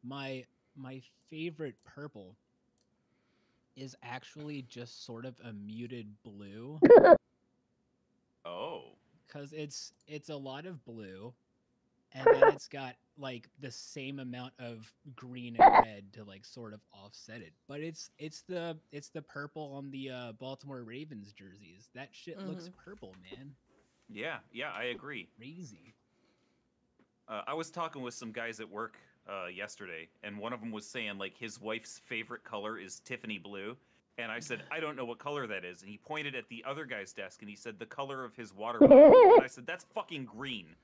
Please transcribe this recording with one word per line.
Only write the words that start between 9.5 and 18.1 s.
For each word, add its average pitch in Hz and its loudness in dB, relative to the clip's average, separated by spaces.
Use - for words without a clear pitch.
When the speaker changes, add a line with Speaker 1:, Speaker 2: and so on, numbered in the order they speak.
Speaker 1:
it's, 151 -8
it's 151 -12
a 151 -6
lot 139 -10
of 165 -12
blue, 110 -12
and 135 2
then - 8
it's - -10
got, 135 -10
like, 131 -10
the 135 -10
same 139 -10
amount 127 -10
of 117 -12
green 123 -12
and - 12
red 202 -6
to, - -16
like, 98 -18
sort 113 -14
of 104 -16
offset 104 -18
it. 80 -18
But 143 -10
it's, 160 -12